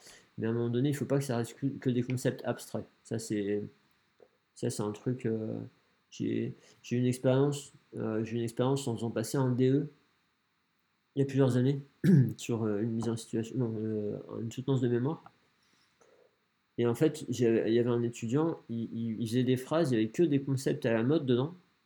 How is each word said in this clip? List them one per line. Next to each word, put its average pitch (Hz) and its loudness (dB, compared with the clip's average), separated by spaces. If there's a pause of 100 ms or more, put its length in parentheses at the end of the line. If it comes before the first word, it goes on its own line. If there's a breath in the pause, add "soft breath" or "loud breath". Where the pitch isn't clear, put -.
(380 soft breath)
Mais 110 -4
à 113 0
un - 0
moment 117 0
donné, 127 2
il 143 0
faut 131 -4
pas 139 2
que 139 0
ça 120 0
reste 117 -4
que, - -6
que - -2
des 123 2
concepts 127 -2
abstraits. 113 -6 (180)
Ça, 117 -6
c'est, 104 -2 (920)
ça, 120 -4
c'est 117 -4
un 104 -2
truc, 127 -6
euh, 113 -2 (540)
j'ai, 113 -4 (280 soft breath)
j'ai - -4
eu 123 0
une 123 2
expérience, 135 2 (240)
euh, 113 -2
j'ai 110 -6
eu - -6
une 117 -2
expérience 131 0
en 113 -2
faisant 117 -4
passer 113 -2
un 131 2
D 127 4
E 147 2 (1300)
il 135 2
y - 2
a - 4
plusieurs 131 4
années 139 2 (220)
<clears throat> 135 6
sur, 113 -2
euh, 104 0
une 117 -2
mise 113 -2
en 113 -2
situation, 113 -6
non, 117 -2
euh, 107 -4 (240)
une 113 -6
soutenance 127 0
de 123 2
mémoire. 123 0 (1500)
Et 120 2
en 117 2
fait, 156 0
j'ai, 113 2
il 110 2
y 117 4
avait 120 2
un 120 2
étudiant, 120 -2 (100)
il, 117 -6
il, 113 -4
il 117 -2
faisait 123 2
des 127 4
phrases, 156 0
il 123 2
y - 4
avait 110 2
que - 2
des 139 2
concepts 135 -2
à 113 4
la 113 2
mode 147 2
dedans. 127 2 (320)